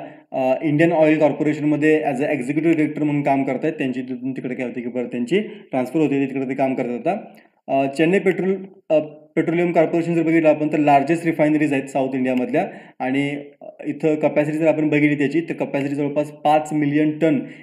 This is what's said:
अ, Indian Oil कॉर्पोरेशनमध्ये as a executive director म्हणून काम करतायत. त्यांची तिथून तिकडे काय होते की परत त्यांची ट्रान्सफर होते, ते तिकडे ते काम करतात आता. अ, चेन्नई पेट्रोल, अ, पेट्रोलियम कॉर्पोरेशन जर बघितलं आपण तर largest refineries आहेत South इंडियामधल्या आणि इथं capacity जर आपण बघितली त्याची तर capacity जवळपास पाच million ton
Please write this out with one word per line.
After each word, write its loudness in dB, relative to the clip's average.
अ, 0
Indian 4
Oil 4
कॉर्पोरेशनमध्ये 2
as -2
a 0
executive 0
director 0
म्हणून 0
काम 2
करतायत. -2
त्यांची -4
तिथून -8
तिकडे -8
काय -6
होते -8
की -8
परत -6
त्यांची -2
ट्रान्सफर -4
होते, 2
ते -2
तिकडे -4
ते -6
काम 0
करतात -4
आता. -2
अ, -2
चेन्नई 2
पेट्रोल, 0
अ, 4
पेट्रोलियम 0
कॉर्पोरेशन 2
जर 2
बघितलं 4
आपण 2
तर 0
largest 4
refineries 2
आहेत 0
South -4
इंडियामधल्या 0
आणि -2
इथं 0
capacity 0
जर 2
आपण 2
बघितली 2
त्याची 0
तर -8
capacity -4
जवळपास -2
पाच 0
million 0
ton 2